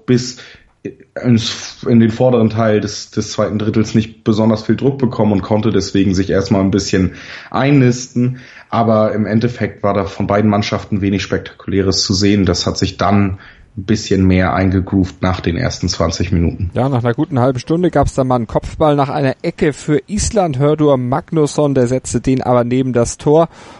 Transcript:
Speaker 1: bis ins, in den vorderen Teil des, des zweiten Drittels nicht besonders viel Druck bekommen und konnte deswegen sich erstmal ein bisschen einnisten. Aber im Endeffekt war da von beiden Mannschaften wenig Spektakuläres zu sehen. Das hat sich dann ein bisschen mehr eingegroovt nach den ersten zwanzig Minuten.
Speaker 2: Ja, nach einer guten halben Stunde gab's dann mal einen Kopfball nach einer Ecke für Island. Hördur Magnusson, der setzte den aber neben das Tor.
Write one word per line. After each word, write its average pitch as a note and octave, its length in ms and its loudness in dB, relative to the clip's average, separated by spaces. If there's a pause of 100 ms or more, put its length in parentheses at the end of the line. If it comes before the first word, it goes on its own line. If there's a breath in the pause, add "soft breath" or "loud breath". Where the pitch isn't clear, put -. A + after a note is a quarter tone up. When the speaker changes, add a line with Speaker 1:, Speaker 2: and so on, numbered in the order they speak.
Speaker 1:
bis B2 300 0 (880 loud breath)
ins, - 540 0 (100)
in A#2 100 4
den A2+ 120 6
vorderen A#2 400 2
Teil G#2+ 300 0
des, - 300 -8
des G#2+ 220 -6
zweiten G#2 260 -2
Drittels G#2+ 360 0
nicht - 280 -2
besonders A2 420 2
viel A2 120 0
Druck C3 220 -2
bekommen A2 340 0
und G2 80 0
konnte G#2+ 300 0
deswegen F#2+ 440 0
sich F#2 140 0
erstmal F#2+ 320 0
ein G2 100 2
bisschen F#2 440 0 (360 loud breath)
einnisten. B2+ 880 0 (280 loud breath)
Aber A2 440 2
im G#2+ 120 -2
Endeffekt A2 580 -2
war G2+ 120 0
da G2 100 0
von G2 220 -6
beiden G#2 240 2
Mannschaften G#2 500 -2
wenig G2 220 0
Spektakuläres F#2+ 800 -2
zu - 100 0
sehen. G2+ 320 2
Das F2+ 220 0
hat - 100 -2
sich F#2 220 -2
dann G2 400 0 (400 loud breath)
ein F#2 60 -8
bisschen G2 420 0
mehr F#2 260 2
eingegroovt F#2+ 720 0
nach F#2 180 -2
den E2+ 160 -2
ersten E2+ 320 -4
zwanzig F2 440 -2
Minuten. F2 420 0
Speaker 2:
Ja, B2+ 160 0
nach A#2+ 120 -2
einer A#2+ 120 0
guten D3 260 -2
halben C3 200 0
Stunde E3+ 300 0
gab's C#3 240 0
dann C3 140 0
mal B2+ 80 2
einen A#2 100 -2
Kopfball - 480 -2
nach C#3 140 0
einer C#3 320 -2
Ecke E3 320 -2
für - 340 -2
Island. D3 520 -2
Hördur D3 400 2
Magnusson, C#3+ 760 -2
der B2 120 4
setzte B2 340 -2
den C3 220 0
aber B2 200 2
neben B2+ 300 -2
das A#2 240 0
Tor. D#3 320 2 (320 loud breath)